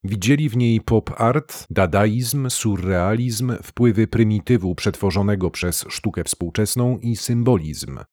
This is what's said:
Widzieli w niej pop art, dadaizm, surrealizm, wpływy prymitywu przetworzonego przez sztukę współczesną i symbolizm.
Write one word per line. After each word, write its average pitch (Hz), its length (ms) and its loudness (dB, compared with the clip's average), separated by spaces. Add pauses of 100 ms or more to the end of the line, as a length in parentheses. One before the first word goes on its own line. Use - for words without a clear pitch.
Widzieli 113 460 2
w 110 80 -2
niej 117 240 4
pop - 400 0
art, - 480 0
dadaizm, 107 800 2
surrealizm, 107 1040 0 (100)
wpływy 113 440 2
prymitywu 107 680 2
przetworzonego 98 760 0
przez - 380 -4
sztukę 87 340 -6
współczesną 110 760 -2
i 117 180 -2
symbolizm. 117 840 -2 (140)